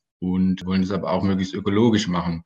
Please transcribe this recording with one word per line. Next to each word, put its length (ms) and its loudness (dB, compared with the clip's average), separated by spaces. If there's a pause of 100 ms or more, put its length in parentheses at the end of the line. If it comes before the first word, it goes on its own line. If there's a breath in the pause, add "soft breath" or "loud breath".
(220)
Und 440 0
wollen 160 2
es 80 -2
aber 220 -2
auch 100 0
möglichst 320 0
ökologisch 520 2
machen. 400 -2